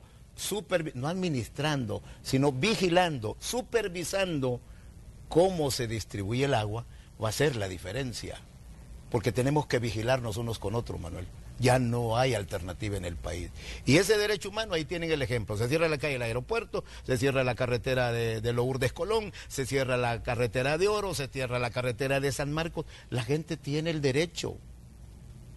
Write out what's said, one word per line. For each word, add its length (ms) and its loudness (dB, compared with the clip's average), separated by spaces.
supervi-, 560 0
no 140 -4
administrando, 960 0
sino 300 4
vigilando, 880 2
supervisando 1200 0
cómo 440 4
se 160 -2
distribuye 580 -2
el 80 4
agua, 320 0
va 100 0
a 20 -2
ser 240 2
la 120 0
diferencia. 680 -6
Porque 220 2
tenemos 340 2
que 140 2
vigilarnos 580 0
unos 220 -4
con 160 -2
otros, 260 -4
Manuel. 240 -8
Ya 200 6
no 400 2
hay 160 4
alternativa 600 -4
en 80 -4
el 100 -4
país. 340 -6
Y 140 8
ese 180 6
derecho 340 0
humano, 260 -4
ahí 100 0
tienen 240 -4
el 140 2
ejemplo. 340 -2
Se 100 0
cierra 220 4
la 80 0
calle 160 -2
del 80 -2
aeropuerto, 600 -2
se 140 2
cierra 260 4
la 120 2
carretera 560 2
de, 300 0
de 120 0
Lourdes 400 2
Colón, 400 -2
se 180 -2
cierra 320 2
la 240 0
carretera 560 2
de 100 4
Oro, 280 0
se 120 -2
cierra 300 -2
la 140 0
carretera 480 0
de 120 2
San 220 -2
Marcos. 320 -2
La 140 0
gente 340 0
tiene 320 -2
el 140 0
derecho, 520 2